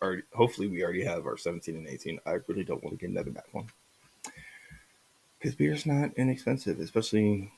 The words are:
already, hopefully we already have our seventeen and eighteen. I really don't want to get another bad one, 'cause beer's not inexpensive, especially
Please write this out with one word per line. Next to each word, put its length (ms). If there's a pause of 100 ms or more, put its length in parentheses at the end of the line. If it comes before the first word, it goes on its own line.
already, 200 (100)
hopefully 360
we 140
already 220
have 220
our 100
seventeen 400
and 120
eighteen. 360
I 140 (100)
really 160
don't 180
want 160
to 20
get 100
another 200
bad 220
one, 160 (1700)
'cause 140
beer's 320
not 300
inexpensive, 640
especially 760